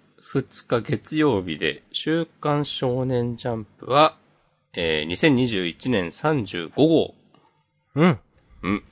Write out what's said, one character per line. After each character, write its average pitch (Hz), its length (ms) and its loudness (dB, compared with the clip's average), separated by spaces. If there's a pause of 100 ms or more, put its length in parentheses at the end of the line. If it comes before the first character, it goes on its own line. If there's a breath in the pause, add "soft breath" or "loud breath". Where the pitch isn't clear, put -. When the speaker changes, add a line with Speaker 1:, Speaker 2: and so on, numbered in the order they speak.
(160)
Speaker 1:
二 - 500 -6
日 120 140 0
月 123 380 -6
曜 127 240 2
日 82 160 -6
で、 73 240 -2 (100)
週 160 320 -2
刊 147 400 -2
少 127 400 -2
年 120 320 -2
ジ - 100 -8
ャ 117 100 -2
ン 110 100 -8
プ - 180 -20
は、 151 320 2 (560)
え 80 320 0
ー、 - 0 -
二 87 140 -4
千 147 180 4
二 123 100 2
十 95 200 -2
一 104 240 -6
年 90 200 0
三 147 360 -2
十 85 280 -8
五 147 140 4
号。 147 260 2 (840)
Speaker 2:
う 160 100 6
ん。 143 120 4 (440)
Speaker 1:
う 90 80 -2
ん。 101 220 -2